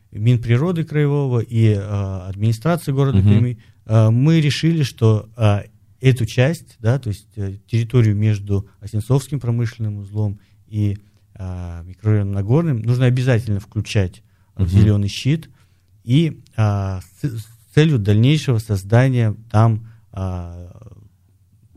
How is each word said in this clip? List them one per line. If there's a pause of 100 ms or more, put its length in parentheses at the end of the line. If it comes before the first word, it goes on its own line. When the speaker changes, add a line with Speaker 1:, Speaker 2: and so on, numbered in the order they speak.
(120)
Speaker 1:
Минприроды
краевого,
и,
а,
администрации
города
Speaker 2:
Мгм.
Speaker 1:
Перми, (260)
а,
мы
решили,
что,
а, (380)
эту
часть,
да,
то
есть,
э, (100)
территорию
между (120)
Осенцовским
промышленным
узлом (280)
и, (380)
а,
микрорайоном
Нагорным
нужно
обязательно
включать (340)
в
Speaker 2:
Мгм.
Speaker 1:
зелёный
щит (540)
и, (160)
а, (220)
с,
с (260)
целью
дальнейшего
создания (140)
там, (240)
а, (1080)